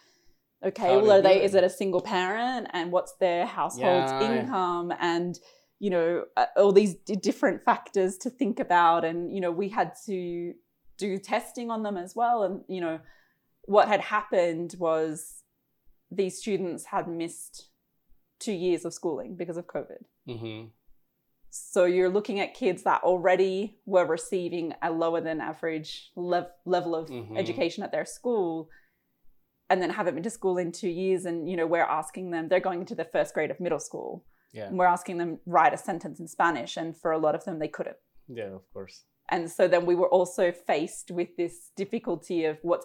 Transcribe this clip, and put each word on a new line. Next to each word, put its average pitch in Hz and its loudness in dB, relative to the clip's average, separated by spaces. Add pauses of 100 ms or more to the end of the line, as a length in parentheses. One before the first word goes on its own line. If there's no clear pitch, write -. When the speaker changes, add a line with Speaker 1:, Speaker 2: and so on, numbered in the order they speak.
(640)
Speaker 1:
okay, 190 -2
Speaker 2:
How 185 6
Speaker 1:
well, 208 4
Speaker 2:
to 214 10
Speaker 1:
are 196 12
Speaker 2:
do 185 8
Speaker 1:
they, 190 8
Speaker 2:
it. 190 4
Speaker 1:
is 196 2
it 180 6
a 185 4
single 185 -2
parent, 208 -2
and 175 -4
what's 180 0
their 175 2
household's 180 2
Speaker 2:
Yeah, - -2
I 220 2
Speaker 1:
income, 175 -2
and, 175 -2 (420)
you 202 -2
know, 170 2 (120)
uh, 120 4 (100)
all 202 8
these 196 8
d-, - -6
different - 0
factors 196 0
to 254 -6
think 240 -2
about. 170 4
And, 170 -4
you 196 -4
know, 180 -2
we 190 -2
had 196 -2 (140)
to 175 -6 (460)
do 190 -4
testing 240 -6
on 220 -4
them 202 -4
as 180 -10
well. 233 0
And, 190 -2
you 180 -6
know, 160 -4 (640)
what 202 6
had 208 2
happened 175 -2
was 160 -2 (680)
these 185 -2
students 185 -4
had 190 -4
missed - -10 (720)
two 226 -4
years 175 -2
of 165 -6
schooling 165 -6
because 170 -8
of 175 -10
covid. - -10 (260)
Speaker 2:
Mm-hmm. 113 -10 (840)
Speaker 1:
So - 0
you're 180 4
looking 202 -2
at 175 -4
kids 190 -2
that 165 2
already 185 2
were 185 4
receiving 165 -4
a 170 -2
lower 165 0
than 160 -4
average 160 -8
lev-, 175 -2 (160)
level 175 0
of 160 -4
Speaker 2:
Mm-hmm. 113 -10
Speaker 1:
education 170 -2
at - -8
their 156 -2
school, 170 -4 (1040)
and 185 4
then 175 -2
haven't 185 -2
been 156 -8
to 220 -6
school 185 -2
in 175 -2
two 190 -6
years. 185 0
And, 170 -4
you 180 -4
know, 165 0
we're 170 2
asking 160 -2
them, 165 -4
they're 180 4
going 180 -4
into - -10
the 165 -4
first 151 -2
grade 156 -2
of - -10
middle 165 -2
school. - -12 (280)
Speaker 2:
Yeah. 107 -10
Speaker 1:
And 170 -6
we're 180 4
asking 175 0
them, 170 -4
"Write 165 6
a 151 -2
sentence - -8
in 165 -12
Spanish." 165 0
And 165 -8
for 165 -2
a 160 0
lot 156 2
of 165 -8
them, 170 -8
they 151 -4
couldn't. - -10 (280)
Speaker 2:
Yeah, 117 -10 (100)
of 95 -18 (100)
course. 98 -16 (240)
Speaker 1:
And 165 -2
so 180 4
then 175 4
we 175 4
were 175 2
also 180 2
faced - -4
with 175 -6
this 170 -6
difficulty 180 -4
of 156 -2
what's 170 0